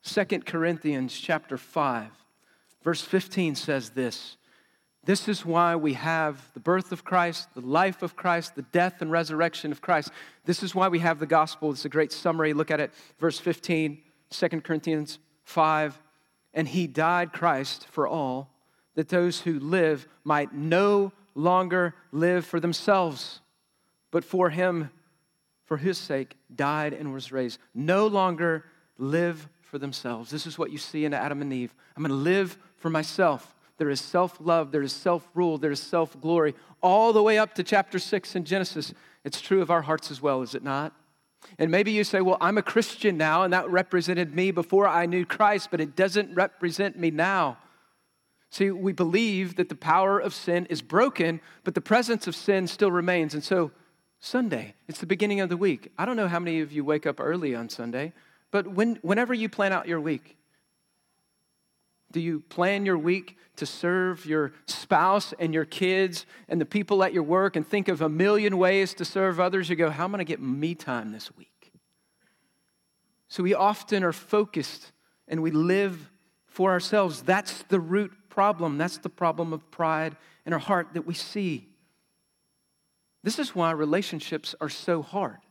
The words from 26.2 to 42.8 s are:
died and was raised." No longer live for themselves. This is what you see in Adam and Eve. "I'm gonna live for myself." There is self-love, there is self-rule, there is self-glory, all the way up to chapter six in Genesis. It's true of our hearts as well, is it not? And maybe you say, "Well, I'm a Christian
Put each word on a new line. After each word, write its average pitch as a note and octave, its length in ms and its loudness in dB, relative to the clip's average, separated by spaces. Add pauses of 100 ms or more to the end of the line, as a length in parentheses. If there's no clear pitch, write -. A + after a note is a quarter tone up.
died D3+ 380 -2
and D3 220 -8
was C3+ 180 -12
raised." B2+ 260 -4 (160)
No F3+ 340 2
longer F3 580 0 (320)
live D#3 500 -2 (140)
for - 180 -12
themselves. A#2+ 500 -8
This D3 160 -8
is D#3+ 120 -12
what D#3+ 140 -4
you D3 60 -10
see D3+ 280 -4
in D3 80 -2
Adam C#3+ 280 -4
and C#3 120 -4
Eve. B2 200 -6 (220)
"I'm D3 80 -6
gonna C#3+ 100 0
live F3+ 440 0 (180)
for - 140 -6
myself." D#3 680 0 (220)
There D3 120 0
is C#3 120 -2
self-love, E3 720 0
there D3+ 80 0
is C3+ 100 -4
self-rule, E3+ 680 0
there D3 120 0
is C#3 80 -4
self-glory, D#3+ 760 0 (280)
all G#3+ 320 6
the G#3+ 100 6
way G#3+ 140 6
up G#3+ 180 2
to F3+ 80 -4
chapter F#3+ 340 2
six - 380 -4
in F3+ 80 -2
Genesis. E3+ 500 -2 (300)
It's - 160 -8
true F#3+ 220 2
of E3 100 0
our E3 120 4
hearts D3+ 280 -2
as C3+ 100 -12
well, C3+ 200 2
is A#2+ 120 -8
it C3+ 100 -8
not? C#3 300 -4 (640)
And E3 140 0
maybe G#3 220 2
you G#3+ 100 2
say, F#3+ 160 0
"Well, F#3 220 4
I'm F#3+ 160 4
a G3 40 2
Christian G#3 540 0